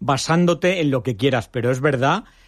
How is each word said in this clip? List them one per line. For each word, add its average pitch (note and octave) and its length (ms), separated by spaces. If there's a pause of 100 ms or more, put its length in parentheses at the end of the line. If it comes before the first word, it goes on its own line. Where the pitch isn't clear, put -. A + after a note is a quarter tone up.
basándote E3+ 800
en D3 100
lo C3 120
que A#2 140
quieras, B2+ 340
pero B2 200
es C3 100
verdad C#3+ 420 (240)